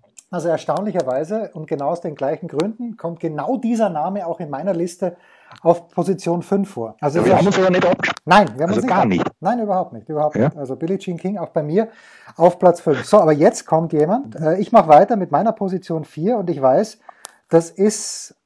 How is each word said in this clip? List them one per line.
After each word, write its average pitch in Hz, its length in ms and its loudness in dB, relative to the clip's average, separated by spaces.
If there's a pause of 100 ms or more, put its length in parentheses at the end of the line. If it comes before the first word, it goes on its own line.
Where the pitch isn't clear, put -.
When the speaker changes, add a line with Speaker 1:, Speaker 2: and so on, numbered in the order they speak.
(300)
Speaker 1:
Also 170 180 -6
erstaunlicherweise 165 1040 -4
und 156 140 -14
genau 139 240 -4
aus 175 100 -4
den 160 140 -8
gleichen 156 340 -6
Gründen 214 480 -6
kommt - 240 -10
genau 160 380 -4
dieser 226 320 -2
Name 175 360 -6
auch 165 140 -8
in 165 80 -10
meiner 147 240 -6
Liste 175 460 -6 (420)
auf 170 280 0
Position 175 520 -2
fünf 196 300 -2
vor. 113 320 -10
Also 147 160 0
Speaker 2:
Ja, 165 40 2
Speaker 1:
es - 40 2
Speaker 2:
wir - 80 6
Speaker 1:
ist - 40 6
Speaker 2:
haben 165 100 4
uns 196 100 0
aber 190 120 2
nicht 180 140 0
abgesprochen. - 400 -2
Speaker 1:
Nein, 190 220 6
wir 127 160 -6
haben 175 80 0
Speaker 2:
Also 202 60 -2
Speaker 1:
uns 180 60 -2
nicht 254 60 -2
Speaker 2:
gar 185 140 2
Speaker 1:
ab- 117 60 2
Speaker 2:
nicht. - 220 -2 (100)
Speaker 1:
Nein, 214 180 -2
überhaupt 196 340 -2
nicht, 110 160 -18
überhaupt 151 280 -2
Speaker 2:
Ja. 127 120 2
Speaker 1:
nicht. 156 80 -6
Also 131 200 -8
Billie 170 200 -4
Jean 185 220 -8
King 190 180 -6
auch 170 140 -8
bei 160 120 -4
mir 175 260 -2 (480)
auf 175 220 4
Platz 175 220 4
fünf. 131 240 0
So, 202 140 4
aber 160 140 6
jetzt 151 340 2
kommt 160 260 0
jemand. 165 440 0
Äh, 160 220 0
ich 208 140 -4
mach 196 160 6
weiter 185 280 8
mit 185 160 -4
meiner 196 200 0
Position 180 540 -6
vier 208 320 -4
und 185 100 -6
ich 143 140 -4
weiß, 143 360 2 (520)
das 165 180 4
ist - 680 -4 (120)